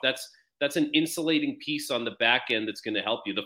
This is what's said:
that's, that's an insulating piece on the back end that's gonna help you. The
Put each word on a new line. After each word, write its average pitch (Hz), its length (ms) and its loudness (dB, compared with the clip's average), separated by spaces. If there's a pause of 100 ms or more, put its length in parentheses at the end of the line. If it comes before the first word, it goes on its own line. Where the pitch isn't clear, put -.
that's, 131 280 0 (320)
that's 143 160 2
an 151 160 4
insulating 156 720 2
piece 147 240 -4
on 117 160 -2
the 104 140 -4
back 120 320 4
end 110 160 0
that's 104 140 -6
gonna 107 200 -2
help 110 240 -2
you. 101 80 -2
The 101 120 -2